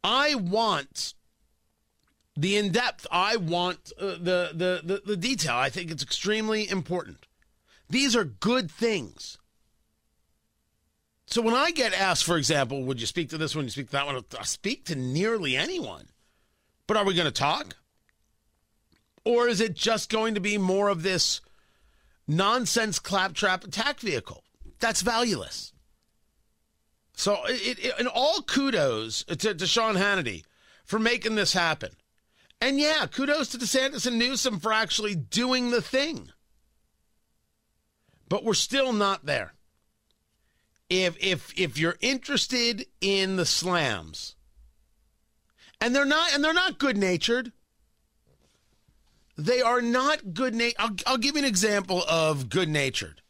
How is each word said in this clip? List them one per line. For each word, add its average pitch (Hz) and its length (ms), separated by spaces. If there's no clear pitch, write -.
I 277 300
want 190 760
the 185 200
in-depth. 208 560
I 190 240
want, 175 640
uh, 190 120
the, 175 420
the, 180 300
the, 190 220
the 202 120
detail. 165 380
I 135 140
think 180 200
it's 160 140
extremely 214 680
important. 170 560
These 247 260
are 214 100
good 190 440
things. 208 680
So - 160
when 226 140
I 311 160
get 240 220
asked, 185 320
for 170 120
example, 139 460
"Would 127 180
you 113 60
speak 170 220
to 160 80
this 151 180
one, 147 100
you 110 60
speak 123 160
to - 60
that 139 120
one?" 131 180
I'll 101 60
speak - 420
to 165 100
nearly 143 600
anyone. 156 520
But 214 120
are 202 80
we 196 100
gonna 165 160
talk? 151 440
Or 240 220
is 220 120
it 220 140
just - 360
going 220 260
to 208 40
be 208 180
more 196 320
of 170 140
this - 380
nonsense 208 720
claptrap 185 640
attack 226 360
vehicle? - 440
That's 226 220
valueless. 226 720
So 202 340
it, 233 360
it, 247 140
and 240 100
all 285 360
kudos 139 800
to, 190 320
to 165 120
Sean 220 280
Hannity 180 480
for 220 140
making 226 340
this 208 200
happen. 165 400
And 269 180
yeah, 302 260
kudos 277 440
to 247 80
DeSantis 262 500
and 240 100
Newsom 240 420
for 220 120
actually 214 420
doing 240 580
the 240 100
thing. 269 500
But 185 140
we're 214 120
still 262 380
not 196 320
there. 131 280
If, 180 300
if, 185 400
if 151 180
you're 165 240
interested 240 840
in 190 340
the 175 100
slams, 123 880
and 240 160
they're 277 100
not, 302 280
and 285 100
they're 320 120
not 359 240
good-natured. 226 720
They 233 240
are 247 200
not 233 520
good 247 220
na-, 233 240
I'll, 214 160
I'll 254 140
give 285 160
you 285 80
an 277 40
example 196 600
of 156 400
good-natured. 147 800